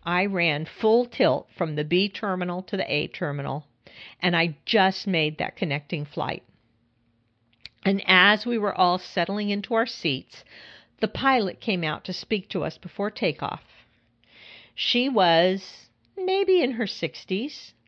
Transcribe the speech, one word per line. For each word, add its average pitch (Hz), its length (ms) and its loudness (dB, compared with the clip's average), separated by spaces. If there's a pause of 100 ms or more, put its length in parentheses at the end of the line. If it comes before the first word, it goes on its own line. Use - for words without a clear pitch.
I 180 240 0
ran 170 380 0
full 226 400 2
tilt 170 520 0
from 156 200 -4
the 151 80 -2
B 180 240 2
terminal 185 540 -4
to 190 140 -8
the - 160 -4
A 147 140 -2
terminal, 143 640 -6 (520)
and 175 160 0
I 165 280 0
just 190 420 2
made 156 320 0
that - 160 -4
connecting 147 500 -4
flight. - 380 -6 (1400)
And 196 240 2
as 190 360 6
we 240 140 0
were 202 160 0
all 180 240 4
settling 202 520 -2
into 202 240 -4
our 226 120 2
seats, - 560 -6 (560)
the 220 100 0
pilot 254 520 0
came 180 240 -2
out 156 200 -4
to 185 80 -8
speak - 360 -6
to 165 160 -4
us 160 140 -6
before 202 320 -6
takeoff. - 520 -4 (1120)
She 247 360 0
was 185 800 2 (280)
maybe 370 460 2
in 262 100 0
her 220 140 -2
sixties, - 880 -6 (140)